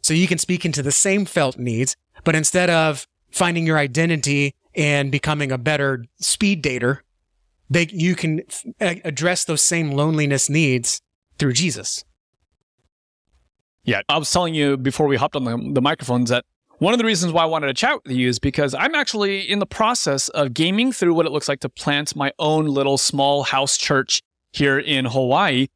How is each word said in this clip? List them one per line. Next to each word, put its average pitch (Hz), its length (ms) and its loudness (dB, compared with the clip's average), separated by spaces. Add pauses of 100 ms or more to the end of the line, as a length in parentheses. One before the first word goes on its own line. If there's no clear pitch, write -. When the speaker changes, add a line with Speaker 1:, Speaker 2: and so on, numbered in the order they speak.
Speaker 1:
So - 120 0
you 175 140 4
can 175 100 0
speak 180 280 -2
into 143 180 -2
the 139 80 0
same 196 320 2
felt 143 340 0
needs, 123 380 -2 (300)
but 160 100 4
instead 175 340 2
of 160 380 0 (240)
finding 170 340 0
your 160 120 4
identity 143 760 0 (200)
and 143 340 2
becoming 143 440 -2
a 131 40 -2
better 135 460 -2 (160)
speed 196 420 0
dater, 127 380 -2 (720)
they, 170 180 2
you 175 260 0
can 160 260 -2
f-, - 240 -14 (160)
a-, 180 240 -2
address 170 400 -2
those 156 160 -2
same 165 300 0
loneliness 143 580 0
needs 139 520 0 (380)
through 135 140 2
Jesus. 123 500 -4 (1800)
Speaker 2:
Yeah, 107 260 0
I 147 80 2
was 151 120 -2
telling 175 240 0
you 143 240 2
before 135 300 0
we 139 80 4
hopped 131 200 0
on 131 100 -2
the, 120 280 -4
the 131 80 2
microphones 123 480 0
that 123 140 2 (360)
one 190 140 4
of 247 60 2
the 226 60 2
reasons 180 260 0
why 165 120 4
I - 20 4
wanted 160 220 -2
to 131 60 -2
chat 254 300 0
with 135 80 -8
you 123 160 2
is 120 120 0
because 139 360 0
I'm 226 180 -2
actually 202 460 -2
in 196 200 -2
the 190 60 -2
process 220 640 -2
of 139 240 -2
gaming 196 380 2
through 175 220 2
what 165 120 4
it 143 60 -2
looks 147 160 -4
like 143 140 -4
to 131 80 -6
plant 147 460 -4
my 139 220 -2
own 156 280 2
little 139 320 0
small 143 460 0
house 135 340 0
church - 440 0 (300)
here 139 260 2
in 139 280 -2
Hawaii. 131 720 2